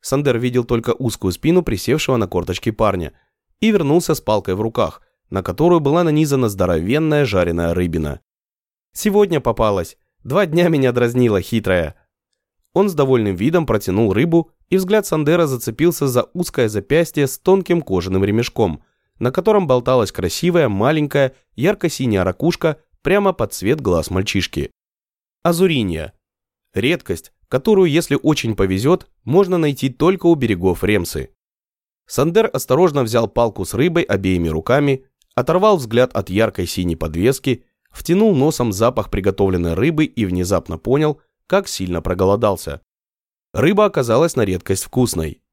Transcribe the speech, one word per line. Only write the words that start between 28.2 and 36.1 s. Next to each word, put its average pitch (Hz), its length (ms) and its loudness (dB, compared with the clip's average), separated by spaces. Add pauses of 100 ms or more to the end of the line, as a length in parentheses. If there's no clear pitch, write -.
очень 123 320 0
повезёт, 98 540 0 (160)
можно 175 340 2
найти 143 300 -2
только 170 380 0
у 170 80 6
берегов 95 500 0
Ремсы. 92 460 -2 (760)
Сандер 170 460 0
осторожно 143 500 2
взял 113 260 0
палку 113 360 -2
с - 100 -10
рыбой 160 280 0
обеими 92 460 0
руками, 131 580 0 (280)
оторвал 185 420 2
взгляд 120 380 0